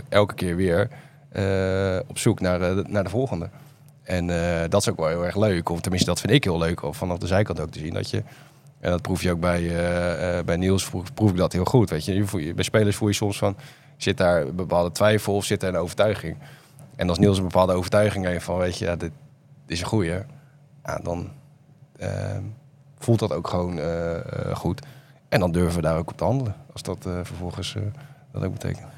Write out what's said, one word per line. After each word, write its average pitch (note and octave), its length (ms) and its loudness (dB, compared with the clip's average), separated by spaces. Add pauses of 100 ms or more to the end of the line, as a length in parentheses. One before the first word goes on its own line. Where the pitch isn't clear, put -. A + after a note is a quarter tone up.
elke G#2 240 4
keer F2 220 -2
weer, F#2 320 2 (420)
eh, F#2+ 760 0
op - 100 -12
zoek - 220 2
naar, F2+ 220 2
eh, F#2 260 0
naar G2+ 160 0
de F#2 60 -4
volgende. G2+ 400 -2 (540)
En, F2 260 -2
eh, E2+ 400 0
dat G2+ 120 4
is - 80 0
ook F2 80 -2
wel D#2+ 100 0
heel E2+ 180 0
erg F2 120 -2
leuk. G2 320 2
Of E2+ 120 -2
tenminste, F2+ 280 0
dat F2 100 2
vind G2+ 140 2
ik D3 100 8
heel F2 140 0
leuk, E2+ 260 -2
om D2 100 -4
vanaf F2+ 240 -4
de E2+ 100 -6
zijkant F#2 320 2
ook D#2 120 -6
te - 80 -14
zien D#2+ 140 -8
dat G2 160 -6
je, G#2 140 -4 (560)
en - 120 -4
dat F2 100 0
proef F2+ 200 -2
je F2+ 100 2
ook E2+ 80 0
bij, F2 200 2
eh, F2 760 0
eh, F2 80 -2
bij E2+ 120 0
Niels, F#2+ 320 2
proef, F#2 240 -8
proef G#2+ 160 4
ik F2+ 80 0
dat F2 160 2
heel F2 120 2
goed. A2 240 4
Weet D#2 160 -2
je, F#2+ 100 0
je G#2 100 2
voel, G2 160 -4
je, D#2+ 120 -4
bij G#2+ 100 -2
spelers G#2 320 2
voel G#2+ 120 0
je G2+ 60 4
soms G2+ 240 -2
van, G2+ 180 0 (420)
zit - 200 0
daar F2 240 4
een C#2+ 140 -4
bepaalde F2 360 0
twijfel G#2 440 2
of G2 100 -2
zit G2+ 140 0
daar F#2 140 -2
een F2 60 0
overtuiging? F2+ 580 0 (580)
En F2+ 140 0
als E2+ 100 2
Niels G2 180 6
een F#2+ 60 0
bepaalde F#2 300 4
overtuiging G2 520 2
heeft F2 200 -2
van, F2 120 -2
weet F2+ 200 0
je, G2 80 -4
ja, F2 100 0
dit D#2+ 160 -6 (560)
is E2+ 140 -4
een E2+ 60 -6
goeie, F#2 240 0 (720)
ja, D#2+ 200 -4
dan, F2 260 -6 (680)
ehm, G2 440 -6 (580)
voelt A#2 200 4
dat G#2 140 0
ook E2+ 140 -4
gewoon, F2+ 320 -2
eh, E2+ 360 -2
eh, - 400 -6
goed. - 260 -4 (480)
En - 100 2
dan F2+ 120 2
durven E2+ 240 2
we E2+ 60 0
daar D#2+ 160 2
ook E2 120 -4
op - 80 -12
te D2+ 60 -4
handelen, A2+ 320 -2 (180)
als - 80 -16
dat, F2+ 240 -8
eh, F2+ 80 -4 (100)
vervolgens, F2+ 520 -8
eh, G2+ 60 -4 (520)
dat G2 100 -6
ook F#2 80 -2
betekent. - 340 -8 (120)